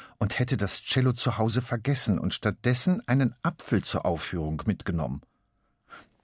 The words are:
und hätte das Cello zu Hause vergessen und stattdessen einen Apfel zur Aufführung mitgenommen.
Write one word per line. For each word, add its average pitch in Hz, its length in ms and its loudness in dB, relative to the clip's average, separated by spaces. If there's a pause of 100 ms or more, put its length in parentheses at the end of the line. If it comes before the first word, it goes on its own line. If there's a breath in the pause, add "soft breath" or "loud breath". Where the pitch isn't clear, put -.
(180 loud breath)
und - 220 0
hätte 127 180 0
das - 240 -2
Cello 127 320 2
zu 123 240 -2
Hause 113 240 2
vergessen 120 560 0
und - 160 0
stattdessen 123 720 0
einen 131 360 2
Apfel 123 400 0
zur - 240 -2
Aufführung 80 580 -2
mitgenommen. 80 560 -2 (1040 loud breath)